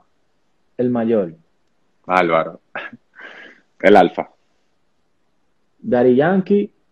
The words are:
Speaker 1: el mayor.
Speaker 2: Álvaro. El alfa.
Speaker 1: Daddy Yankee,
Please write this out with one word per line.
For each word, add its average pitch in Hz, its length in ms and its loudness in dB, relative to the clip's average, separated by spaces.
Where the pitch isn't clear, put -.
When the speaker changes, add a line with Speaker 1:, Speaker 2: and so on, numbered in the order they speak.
Speaker 1:
el 123 120 -4
mayor. 113 440 -2
Speaker 2:
Álvaro. 85 520 -2
El 98 160 4
alfa. 87 340 2
Speaker 1:
Daddy 123 360 0
Yankee, 190 560 0